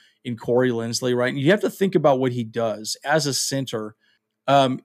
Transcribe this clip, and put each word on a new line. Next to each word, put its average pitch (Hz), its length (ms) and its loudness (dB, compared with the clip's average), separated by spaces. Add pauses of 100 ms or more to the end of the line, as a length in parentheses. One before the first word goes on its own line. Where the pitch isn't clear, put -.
(240)
in 120 140 -8
Corey 127 320 2
Linsley, 117 440 -2
right? 123 140 0
And 143 100 -4
you 139 140 4
have 208 80 4
to 277 100 -2
think 190 260 0
about 143 220 4
what 131 140 0
he 120 140 -4
does 110 580 -6
as 147 220 0
a 139 80 -2
center. 120 640 -6 (500)
Um, 135 380 4